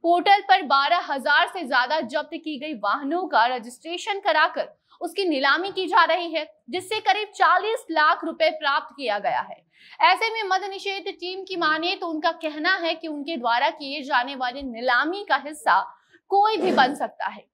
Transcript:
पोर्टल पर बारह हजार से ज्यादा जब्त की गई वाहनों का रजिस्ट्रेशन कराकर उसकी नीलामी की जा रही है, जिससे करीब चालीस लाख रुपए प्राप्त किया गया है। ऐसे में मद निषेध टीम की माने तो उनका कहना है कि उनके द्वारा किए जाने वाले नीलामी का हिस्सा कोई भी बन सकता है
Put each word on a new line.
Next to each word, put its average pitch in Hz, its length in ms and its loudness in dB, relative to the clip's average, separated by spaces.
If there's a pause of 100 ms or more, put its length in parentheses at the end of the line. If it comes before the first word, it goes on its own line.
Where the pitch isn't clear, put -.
पोर्टल 349 400 4
पर 381 200 4
बारह 285 480 2
हजार 294 380 2
से 359 160 -8
ज्यादा 262 380 0
जब्त 294 320 -6
की 311 260 -10
गई 302 140 -10
वाहनों 294 540 -2
का 233 180 4
रजिस्ट्रेशन 320 720 -6
कराकर 311 600 0 (220)
उसकी - 240 -4
नीलामी 302 460 0
की 370 160 -4
जा 349 160 6
रही 339 300 0
है, 302 220 -6 (140)
जिससे 370 300 -4
करीब 415 280 0
चालीस 381 640 2
लाख 320 320 4
रुपए 320 260 0
प्राप्त 294 480 -2
किया 214 220 -2
गया 160 200 0
है। - 260 -10 (360)
ऐसे 381 320 4
में 440 100 -4
मद 381 200 0
निषेध 392 440 -6
टीम 370 360 -10
की 370 120 -10
माने 330 400 0
तो 381 120 -8
उनका 320 240 -2
कहना 320 440 -2
है 339 200 -2
कि 330 120 -12
उनके 294 300 -8
द्वारा 240 320 2
किए 294 320 -8
जाने 262 340 -2
वाले 254 260 -6
नीलामी 254 680 -2
का 277 60 4
हिस्सा 262 640 0 (320)
कोई 403 280 4
भी 349 140 0
बन 262 240 4
सकता 208 340 -6
है 214 240 -16